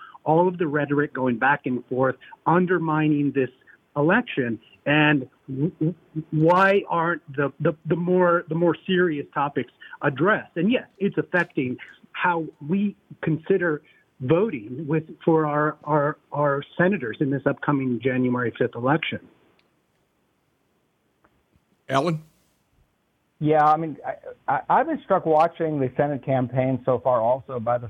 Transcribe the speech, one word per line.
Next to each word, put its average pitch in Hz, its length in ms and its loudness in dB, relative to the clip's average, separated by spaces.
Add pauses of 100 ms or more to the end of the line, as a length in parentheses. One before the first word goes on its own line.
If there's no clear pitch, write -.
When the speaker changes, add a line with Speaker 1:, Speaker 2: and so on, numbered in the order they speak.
(240)
Speaker 1:
all 170 240 4
of 180 100 -4
the 175 80 -2
rhetoric 143 460 -2
going 127 260 -2
back 135 280 0
and 123 200 -4
forth, 131 300 0 (300)
undermining 156 880 2
this 127 180 0 (460)
election. 147 640 0 (260)
And 147 440 2 (200)
w-, 139 300 -4
w-, 160 160 0 (380)
why 180 560 4
aren't 165 340 -2 (140)
the, 139 240 -2
the, 165 140 0 (120)
the 156 80 0
more, 175 540 2
the 160 80 -4
more 165 280 2
serious 180 480 0
topics 143 400 -4 (280)
addressed? 143 560 0
And 175 160 0
yes, - 140 -2 (120)
it's 196 180 -2
affecting 151 600 -2 (340)
how 170 340 -2 (240)
we 202 280 -2 (260)
consider 160 600 -2 (380)
voting 139 680 -2
with, 156 160 -2 (200)
for 156 220 2
our, 147 380 -2
our, 151 320 0 (160)
our 143 320 -2 (120)
senators 170 440 -2
in 143 100 0
this 139 160 -2
upcoming 131 560 -2
January 123 560 0
fifth 123 160 -2
election. 127 460 -2 (2750)
Speaker 2:
Alan? 156 340 0 (1160)
Speaker 3:
Yeah, 151 240 4
I 151 120 6
mean, 160 200 -6 (100)
I, - 80 -8 (320)
I, 135 140 0 (100)
I've 208 160 2
been 320 160 -6
struck 180 240 0
watching 160 540 0
the 127 160 0
Senate 143 280 -2
campaign 131 600 0
so 127 160 0
far 127 200 0
also 127 380 -2
by 120 180 -2
the 120 140 -8